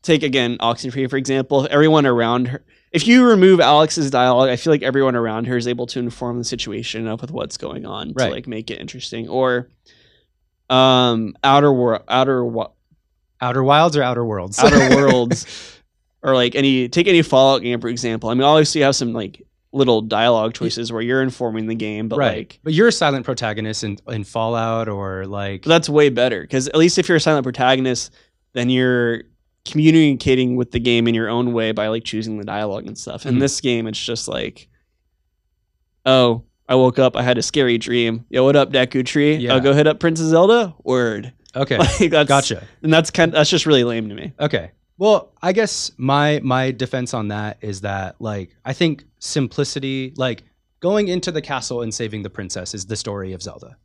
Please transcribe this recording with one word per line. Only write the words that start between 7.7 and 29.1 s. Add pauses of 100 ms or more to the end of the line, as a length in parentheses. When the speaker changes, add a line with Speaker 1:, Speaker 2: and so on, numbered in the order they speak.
Speaker 1:
on
Speaker 2:
Right.
Speaker 1:
to,
like,
make
it
interesting.
Or, (1000)
um,
Outer
Wor-,
Outer
Wa- (680)
Speaker 2:
Outer
Wilds
or
Outer
Worlds?
Speaker 1:
Outer
Speaker 2:
<laughs>
Speaker 1:
Worlds, (440)
or,
like,
any,
take
any
Fallout
game,
for
example.
I
mean,
obviously
you
have
some,
like, (300)
little
dialogue
Speaker 2:
Y-
Speaker 1:
choices
where
you're
informing
the
game,
but,
Speaker 2:
Right.
Speaker 1:
like,
Speaker 2:
But
you're
a
silent
protagonist
in, (100)
in
Fallout
or,
like,
Speaker 1:
But
that's
way
better,
'cause
at
least
if
you're
a
silent
protagonist, (420)
then
you're (420)